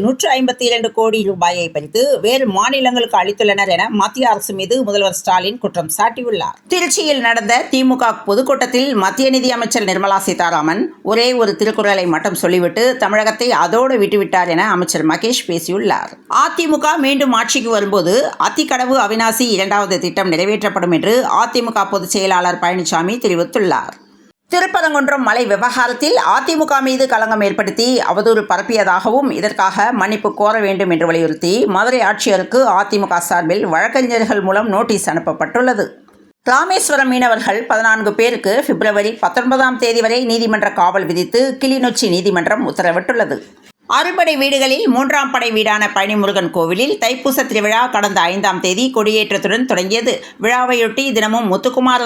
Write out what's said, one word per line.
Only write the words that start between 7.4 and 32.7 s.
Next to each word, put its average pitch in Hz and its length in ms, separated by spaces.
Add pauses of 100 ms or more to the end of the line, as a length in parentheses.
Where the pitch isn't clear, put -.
தி 262 160
மு 254 160
க 226 80 (160)
பொதுக்கூட்டத்தில் 262 640 (140)
மத்திய 262 320
நிதி 254 200
அமைச்சர் 226 320
நிர்மலா 190 380
சீதாராமன் 170 560 (280)
ஒரே 233 160 (120)
ஒரு 214 200
திருக்குறளை 208 440 (100)
மட்டும் 165 260
சொல்லிவிட்டு 175 440 (180)
தமிழகத்தை 214 460 (160)
அதோடு 240 380
விட்டுவிட்டார் 190 520
என 170 100 (120)
அமைச்சர் 175 360
மகேஷ் 220 380
பேசியுள்ளார். 170 600 (300)
அ 294 40 (120)
தி 339 140
மு 302 120
க 302 100 (100)
மீண்டும் 269 360
ஆட்சிக்கு 233 360
வரும்போது 196 380 (340)
அத்திக்கடவு 254 480 (100)
அவிநாசி 226 500
இரண்டாவது 196 500
திட்டம் 185 280
நிறைவேற்றப்படும் 190 640
என்று 185 160 (280)
அ - 20 (120)
தி 247 100
மு 226 120
க 196 140
பொதுச் 185 240
செயலாளர் 180 480
பழனிசாமி 180 520 (100)
தெரிவித்துள்ளார். 175 680 (580)
திருப்பரங்குன்றம் 311 800
மலை 240 240
விவகாரத்தில் 247 640 (160)
அ 226 40 (120)
தி 330 100
மு 311 140
க 269 140
மீது 262 160 (100)
களங்கம் 220 340
ஏற்படுத்தி 202 400 (240)
அவதூறு 214 380
பரப்பியதாகவும் 202 880
இதற்காக 202 500 (120)
மன்னிப்பு 208 300 (100)
கோர 208 140 (120)
வேண்டும் 196 280
என்று 165 140
வலியுறுத்தி 165 460 (220)
மதுரை 233 320
ஆட்சியருக்கு 208 520 (140)